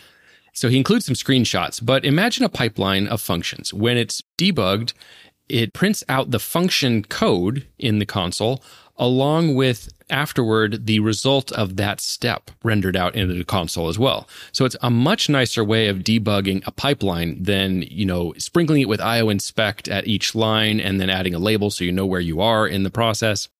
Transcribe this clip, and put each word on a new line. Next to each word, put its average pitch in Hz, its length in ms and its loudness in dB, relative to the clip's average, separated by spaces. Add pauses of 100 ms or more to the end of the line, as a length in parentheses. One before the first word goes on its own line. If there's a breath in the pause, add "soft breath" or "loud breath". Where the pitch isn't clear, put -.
(540 soft breath)
So - 160 0
he 127 80 4
includes 202 280 2
some 127 100 -2
screenshots, 113 680 0
but 131 200 2
imagine 208 400 2
a 180 40 0
pipeline 98 580 0
of 113 140 -4
functions. - 520 -6
When 113 240 2
it's - 260 -4 (140)
debugged, 113 560 0 (540 loud breath)
it 117 260 0
prints 202 340 0
out 135 220 0
the 120 80 0
function 135 680 0
code 120 640 0 (140)
in 110 180 2
the 101 80 0
console, 101 580 -2 (340 loud breath)
along 139 580 2
with 131 340 0 (220)
afterward 113 760 0
the 107 140 4
result 127 540 0
of 95 240 -2
that 101 220 -2
step - 520 -4 (120)
rendered 95 320 0
out 90 200 0
into 92 180 0
the 87 100 -4
console 82 460 -2
as 90 80 -4
well. 120 320 0 (220 loud breath)
So - 120 0
it's 123 200 0
a 120 80 2
much 135 360 2
nicer 123 360 2
way 110 240 2
of 98 120 0
debugging 101 680 0
a - 40 -8
pipeline 90 680 -2
than, 95 400 0
you 92 240 -6
know, 87 320 -2
sprinkling 156 460 2
it 104 40 0
with 101 140 0
I 113 200 2
O 110 80 4
inspect 104 580 -2
at 98 180 -2
each 104 300 -2
line 110 440 2
and 98 220 0
then 95 80 0
adding 92 240 0
a 85 60 -4
label 104 320 0
so - 120 -6
you 87 80 0
know 95 140 0
where 92 160 -2
you 82 200 -2
are 110 260 2
in 95 160 -2
the 92 80 -2
process. 113 580 -2 (100)